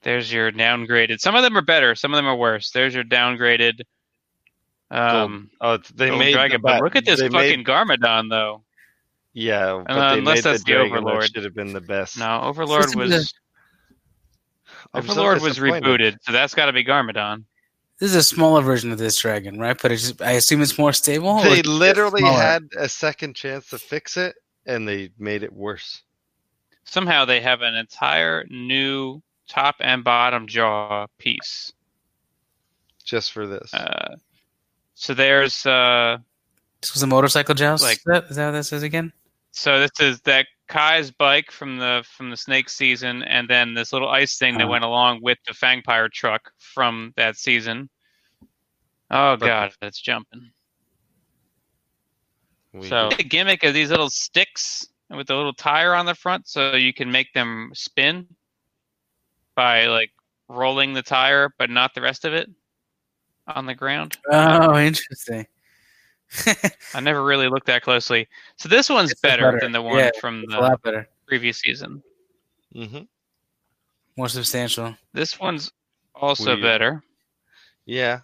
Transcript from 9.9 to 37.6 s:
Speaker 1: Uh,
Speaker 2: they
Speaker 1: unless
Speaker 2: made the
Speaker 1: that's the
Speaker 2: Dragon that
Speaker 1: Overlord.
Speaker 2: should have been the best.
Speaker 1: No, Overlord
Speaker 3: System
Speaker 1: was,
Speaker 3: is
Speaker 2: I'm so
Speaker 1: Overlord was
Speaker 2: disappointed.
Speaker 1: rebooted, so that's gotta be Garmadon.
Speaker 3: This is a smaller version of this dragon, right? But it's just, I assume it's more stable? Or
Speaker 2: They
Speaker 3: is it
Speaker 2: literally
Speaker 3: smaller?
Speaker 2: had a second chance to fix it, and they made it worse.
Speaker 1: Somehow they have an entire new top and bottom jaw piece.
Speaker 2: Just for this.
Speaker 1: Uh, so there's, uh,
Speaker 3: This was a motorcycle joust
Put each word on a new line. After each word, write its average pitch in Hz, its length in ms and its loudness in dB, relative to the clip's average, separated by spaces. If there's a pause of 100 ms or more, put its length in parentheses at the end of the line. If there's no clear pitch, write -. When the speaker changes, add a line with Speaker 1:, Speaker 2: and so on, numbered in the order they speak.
Speaker 1:
Uh, 139 220 4
Speaker 2:
they 135 40 0
Speaker 1:
unless 135 200 2
Speaker 2:
made - 60 0
the 165 60 2
Speaker 1:
that's 113 140 0
the 131 80 2
Speaker 2:
Dragon 127 200 4
that 117 100 -2
Speaker 1:
Overlord. 107 300 -2
Speaker 2:
should 110 120 -8
have 95 100 -10
been 101 180 -8
the 98 80 -8
best. 95 380 -8
Speaker 1:
No, 117 240 -2
Overlord 151 420 0
Speaker 3:
System 135 180 -2
Speaker 1:
was, 175 100 2
Speaker 3:
is 160 220 0 (1600)
Speaker 2:
I'm 123 140 -6
so - 60 -4
Speaker 1:
Overlord - 300 2
was 151 120 0
Speaker 2:
disappointed. 139 300 0
Speaker 1:
rebooted, 113 380 4
so 123 100 -6
that's 131 220 2
gotta 143 180 2
be 127 120 0
Garmadon. 110 600 -2 (560)
Speaker 3:
This 196 100 0
is 185 60 4
a 165 80 6
smaller 160 380 6
version 123 280 0
of 110 80 -6
this 110 220 -2
dragon, 104 400 -4
right? 120 200 -2
But 120 120 2
it's 113 160 -2
just, - 140 -10
I 120 100 2
assume 147 300 4
it's 139 160 0
more 147 140 4
stable? 151 360 0
Or 208 160 2
Speaker 2:
They 202 80 8
Speaker 3:
is 180 80 6
it 151 60 -2
Speaker 2:
literally 190 560 2
Speaker 3:
smaller? 135 180 6
Speaker 2:
had 160 360 2
a 143 120 -4
second 147 480 -6
chance 135 340 -10
to 123 80 -10
fix - 380 -10
it, 180 180 -4 (320)
and 113 220 -4
they 98 300 -6
made 104 260 -6
it - 80 -12
worse. 101 500 -12 (840)
Speaker 1:
Somehow 175 420 2
they 123 160 2
have 123 180 0
an 117 160 -2
entire 156 760 -2
new 135 720 -6 (260)
top 139 320 0
and 127 220 0
bottom 120 460 2
jaw 104 580 0 (120)
piece. - 540 -8 (1300)
Speaker 2:
Just - 280 -6
for 107 140 -12
this. - 280 -14
Speaker 1:
Uh, - 420 -8 (800)
so - 200 -10
there's, 135 520 2
uh, 123 520 2 (640)
Speaker 3:
This - 140 -8
was 135 80 -2
a 139 40 0
motorcycle 135 480 2
joust 147 300 2